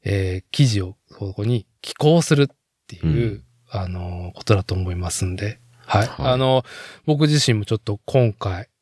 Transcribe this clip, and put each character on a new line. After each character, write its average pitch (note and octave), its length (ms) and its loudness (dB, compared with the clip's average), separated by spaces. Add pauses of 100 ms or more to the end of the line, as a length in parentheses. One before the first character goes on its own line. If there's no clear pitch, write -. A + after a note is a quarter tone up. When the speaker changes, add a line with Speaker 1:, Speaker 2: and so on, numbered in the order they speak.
Speaker 1:
え F#2+ 380 -2
ー、 - 100 -20
記 D3 140 4
事 G#2+ 160 0
を F#2 140 -8 (140)
そ G2 240 -10
こ G#2 100 -6
に A2+ 220 -2 (160)
寄 - 140 -12
稿 D#3+ 260 4
す D#3+ 140 2
る C#3+ 80 4
っ C#3 40 2 (400)
て - 80 -18
い F2 60 -20
う、 E2+ 40 -2
Speaker 2:
う D#2+ 40 4 (260)
ん。 - 80 -18 (280)
Speaker 1:
あ F#2 160 -4
の、 F2+ 460 -8
こ - 100 -20
と A2 120 2
だ F#2+ 80 0
と - 100 -6
思 F#2 180 -2
い F2 40 -4
ま F2 160 -4
す - 140 -4
ん F#2 100 -4
で。 G2+ 240 -8 (260)
は - 180 2
い。 A#2 40 -2
Speaker 2:
は B2+ 220 -2
い。 B2+ 40 4
Speaker 1:
あ B2+ 40 0
の、 C3 260 2 (420)
僕 D3+ 160 2
自 D3+ 320 4
身 A2 60 2
も G2+ 60 -4
ち - 80 -2
ょ - 20 0
っ G#2 40 -4
と G#2 260 -6
今 A#2+ 280 2
回 F#2+ 360 -8 (120)